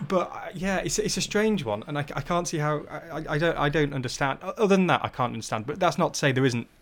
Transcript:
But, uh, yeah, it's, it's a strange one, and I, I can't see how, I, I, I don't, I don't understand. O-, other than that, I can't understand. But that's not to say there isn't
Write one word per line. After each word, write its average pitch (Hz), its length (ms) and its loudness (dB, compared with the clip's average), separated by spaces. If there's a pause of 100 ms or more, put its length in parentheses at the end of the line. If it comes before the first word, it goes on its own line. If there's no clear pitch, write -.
But, 185 260 0
uh, 107 60 -8 (160)
yeah, 190 220 -2
it's, - 200 -2
it's 214 200 0
a 185 40 -2
strange 208 440 0
one, 107 220 -2
and 147 100 -4
I, 143 40 -2 (140)
I 143 60 -4
can't 175 260 -2
see 165 100 -4
how, 151 320 -2
I, 156 300 -10
I, 156 140 -8
I 151 40 0
don't, 165 200 2
I 143 120 2
don't 147 240 2
understand. 135 480 -2
O-, 185 80 -10
other 208 180 2
than 190 200 6
that, 135 160 4
I 117 60 0
can't 120 240 -2
understand. 110 340 -6
But 151 120 -6
that's 175 180 2
not 165 160 2
to - 60 -4
say 143 120 4
there 131 140 4
isn't 120 220 2 (140)